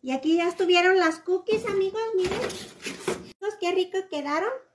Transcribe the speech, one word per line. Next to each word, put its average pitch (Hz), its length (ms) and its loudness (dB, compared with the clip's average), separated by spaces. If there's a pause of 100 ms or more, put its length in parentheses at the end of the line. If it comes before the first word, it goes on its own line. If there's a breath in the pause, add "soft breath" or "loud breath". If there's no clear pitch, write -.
Y 254 100 -8
aquí 311 260 2
ya 339 100 2
estuvieron 359 500 4
las 330 220 2
cookies, 427 480 -2
amigos, 392 340 0 (140)
miren. 370 240 0 (1200)
Qué 349 120 0
rico 370 280 0 (100)
quedaron. 302 400 -2 (260)